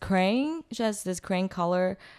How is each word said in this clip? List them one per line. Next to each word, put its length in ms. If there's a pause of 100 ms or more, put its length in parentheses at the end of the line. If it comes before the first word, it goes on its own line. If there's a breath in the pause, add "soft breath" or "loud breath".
crane. 720
She 100
has 220
this 160
crane 280
color. 500 (200 loud breath)